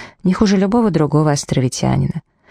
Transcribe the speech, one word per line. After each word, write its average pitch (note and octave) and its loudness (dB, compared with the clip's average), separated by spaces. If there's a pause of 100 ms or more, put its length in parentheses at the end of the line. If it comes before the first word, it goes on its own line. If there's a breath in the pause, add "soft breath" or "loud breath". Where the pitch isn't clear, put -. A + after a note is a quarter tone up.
(240 loud breath)
не F#3 2
хуже G3+ 2
любого G3+ 2
другого D#3 2
островитянина. C3+ -2 (280 loud breath)